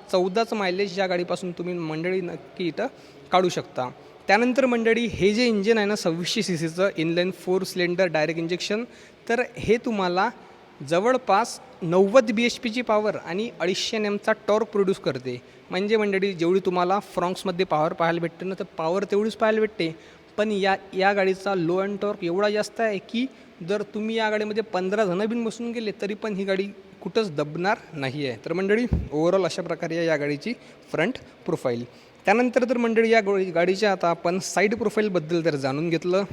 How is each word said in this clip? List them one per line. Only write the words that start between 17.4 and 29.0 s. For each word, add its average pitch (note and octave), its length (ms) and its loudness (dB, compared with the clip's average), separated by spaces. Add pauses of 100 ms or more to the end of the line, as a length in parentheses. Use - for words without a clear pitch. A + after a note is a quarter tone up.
पॉवर D#3 280 0
पाहायला E3+ 260 0
भेटते E3 260 -6
ना, F#3+ 140 -6
तर G3 40 -8 (140)
पॉवर F3 260 -2
तेवढीच G#3 320 0
पाहायला A3 240 2
भेटते, F3+ 360 -2 (420)
पण G#3+ 140 0
या, G3 240 2 (180)
या F#3 200 2
गाडीचा F#3+ 420 0
लो F3+ 280 0
एंड G3+ 180 -4
टॉर्क G3+ 220 -4
एवढा F#3 260 2
जास्त G#3 320 -2
आहे G#3+ 160 0
की A3+ 280 -4 (440)
जर G#3 120 0
तुम्ही A3 340 -6
या A3 140 0
गाडीमध्ये G#3+ 340 -2
पंधरा F#3+ 420 0
जण F#3 200 0
बिन A#3 180 -2
बसून A#3 280 -6
गेले, A3 200 -4 (100)
तरी G3+ 120 -2
पण G#3+ 200 -6
ही F#3+ 100 -4
गाडी G3 240 0 (340)
कुठंच G3 340 -2
दबणार E3 420 0 (160)
नाही C#3 340 -4
आहे. A#2+ 180 -4
तर E3 80 -4
मंडळी, G3+ 320 0 (280)